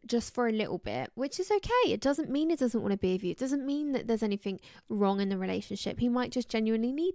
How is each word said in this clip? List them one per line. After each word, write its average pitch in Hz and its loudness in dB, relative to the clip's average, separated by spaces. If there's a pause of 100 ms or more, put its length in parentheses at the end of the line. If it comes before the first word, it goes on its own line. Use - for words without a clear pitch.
just 233 -2
for 240 2
a 220 2
little 214 -2
bit," 120 -6
which 277 -4
is 370 -2
okay. 440 4
It 208 0
doesn't 285 0
mean 302 2
he 330 2
doesn't 233 0
wanna 196 2
be 185 0
with 185 -2
you. 180 0
It - -8
doesn't 269 -2
mean 285 -2
that 247 -2
there's 226 0
anything 202 -2 (280)
wrong 196 2
in 196 0
the 190 -2
relationship. 190 -4
He 240 2
might 240 0
just 247 -4
genuinely 226 0
need 339 0